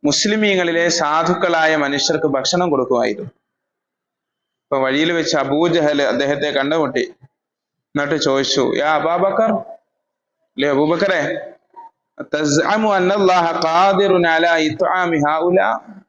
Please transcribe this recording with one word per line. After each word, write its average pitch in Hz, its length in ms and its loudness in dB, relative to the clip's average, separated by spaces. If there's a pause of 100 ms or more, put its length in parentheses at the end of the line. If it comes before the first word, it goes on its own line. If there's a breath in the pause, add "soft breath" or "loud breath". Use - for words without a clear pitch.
മുസ്ലിമീങ്ങളിലെ 185 760 0 (140)
സാധുക്കളായ 165 720 0 (120)
മനുഷ്യർക്ക് 143 520 -2
ഭക്ഷണം 175 380 -2
കൊടുക്കുമായിരുന്നു. 117 580 -2 (1300)
ഇപ്പൊ 139 220 -4
വഴിയിൽ 143 240 0 (100)
വെച്ച് 156 240 -2
അബൂജഹൽ 151 560 0 (120)
അദ്ദേഹത്തെ 139 460 0
കണ്ടുമുട്ടി. 139 480 -2 (840)
എന്നിട്ട് 143 260 -2 (100)
ചോദിച്ചു, 135 360 0 (180)
യാ 147 80 0 (100)
അബൂബക്കർ, 190 520 0 (1040)
അല്ലേ 139 200 0
അബൂബക്കറെ, 165 460 0 (1120)
തസ്അമു 160 640 0
അന്നല്ലാഹ 185 480 2 (200)
ഖാദിറുൻ 185 680 4
അലാ 165 200 2 (160)
ഇത്ആമി 170 580 0
ഹൗലാ 180 420 2 (400)